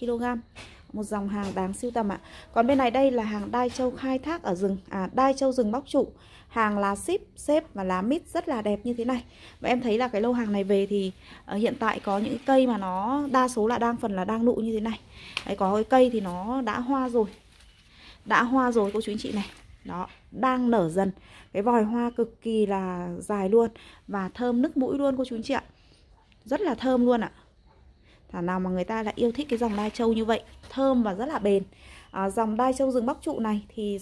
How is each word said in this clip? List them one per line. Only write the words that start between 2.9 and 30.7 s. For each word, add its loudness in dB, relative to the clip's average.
đây 4
là 0
hàng -6
Đai 0
Châu -2
khai -2
thác -6
ở -2
rừng, 0
à, -4
Đai 4
Châu 0
rừng 0
bóc -4
trụ. 2
Hàng 0
lá 0
ship, -4
xếp 2
và -6
lá -2
mít 0
rất -2
là -2
đẹp 0
như -4
thế -4
này. -2
Và -4
em 2
thấy 0
là 0
cái -2
lô 2
hàng 0
này 0
về 4
thì, -2
ờ, -8
hiện 0
tại 0
có -2
những -2
cây 6
mà 0
nó -2
đa 4
số 0
là 0
đang 2
phần -4
là -2
đang 0
nụ 4
như -2
thế -2
này. -4
Đấy, -4
có 0
cái 2
cây 6
thì 0
nó -4
đã -2
hoa -2
rồi. 2
Đã 4
hoa 2
rồi 2
cô 0
chú, -6
anh -6
chị -8
này. -4
Đó, -8
đang 0
nở 4
dần. 0
Cái -2
vòi 4
hoa 0
cực -4
kỳ 0
là -4
dài -2
luôn 6
và -4
thơm 0
nức -2
mũi 0
luôn 0
cô -2
chú, -8
anh -8
chị -2
ạ. -2
Rất -2
là 0
thơm 2
luôn 4
ạ. -6
Thảo -6
nào -2
mà -2
người -2
ta -4
lại -6
yêu 2
thích -6
cái 0
dòng 0
Đai -2
Châu 0
như 0
vậy, 0